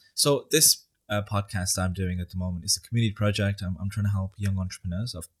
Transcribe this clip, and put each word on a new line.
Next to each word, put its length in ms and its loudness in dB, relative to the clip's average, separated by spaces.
So 360 2
this, 340 4
uh, 140 0
podcast 560 -2
I'm 240 0
doing 180 -2
at 100 -8
the 140 -10
moment 200 -4
is 120 0
a 100 -10
community 360 0
project. 400 2
I'm, 180 -4
I'm 100 -2
trying 160 -2
to 120 2
help 180 -2
young 220 0
entrepreneurs. 560 -4
I've 140 -12